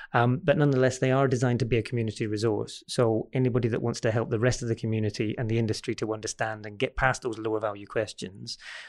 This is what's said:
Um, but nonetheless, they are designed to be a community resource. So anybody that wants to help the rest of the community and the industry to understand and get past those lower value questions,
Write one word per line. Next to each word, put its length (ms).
Um, 300
but 140
nonetheless, 400
they 140
are 160
designed 320
to 60
be 120
a 60
community 420
resource. 640
So 460
anybody 340
that 160
wants 180
to 80
help 220
the 80
rest 240
of 40
the 80
community 640
and 100
the 120
industry 360
to 160
understand 540
and 140
get 160
past 260
those 160
lower 220
value 260
questions, 720